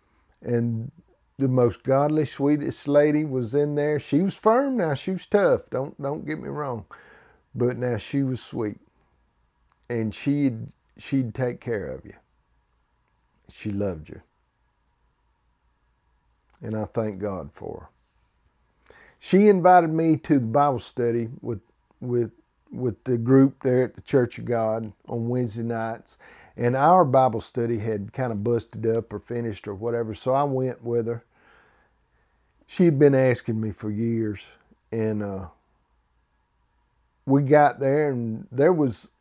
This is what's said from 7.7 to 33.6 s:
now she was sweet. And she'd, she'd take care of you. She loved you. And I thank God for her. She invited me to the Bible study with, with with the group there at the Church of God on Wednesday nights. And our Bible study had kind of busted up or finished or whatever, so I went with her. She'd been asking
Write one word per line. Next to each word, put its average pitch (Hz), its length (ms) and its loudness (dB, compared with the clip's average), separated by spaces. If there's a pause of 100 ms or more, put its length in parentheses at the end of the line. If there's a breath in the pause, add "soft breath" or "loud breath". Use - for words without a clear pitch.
now 120 180 -4
she 139 260 -4
was 131 200 -4
sweet. 110 360 -8 (1120)
And 113 260 -2
she'd, 135 520 -2 (320)
she'd 127 360 -4
take 123 260 -4
care 107 260 -6
of 65 180 -12
you. - 100 -20 (1400)
She - 200 -10
loved 92 400 -6
you. - 100 -16 (2500)
And 110 160 -8
I 107 80 -4
thank 107 340 -6
God 92 360 -8
for - 340 -14
her. - 1080 -20 (240 soft breath)
She 196 300 4
invited 180 420 6
me 160 280 2
to 156 160 0
the 127 120 2
Bible 135 340 0
study 117 480 -2 (120)
with, 117 200 -8 (400)
with 120 320 -2 (400)
with 120 320 -6
the 123 140 0
group 135 440 6
there 127 220 2
at - 100 -8
the - 80 -20
Church 123 360 0
of 113 60 -12
God 113 480 -2 (160)
on 117 200 -4
Wednesday 120 340 -4
nights. 113 560 -8 (380 soft breath)
And 123 200 0
our 170 280 6
Bible 127 360 4
study 117 380 -4
had 104 340 -6
kind 127 200 -4
of 104 120 -6
busted 117 420 -2
up 113 260 -2
or 104 80 -8
finished 117 480 -8
or 101 60 -8
whatever, 113 400 -4
so 127 200 -2
I 139 100 2
went 131 380 -4
with 117 240 -2
her. 117 180 -8 (1400)
She'd 170 320 2
been 139 160 6
asking 123 460 0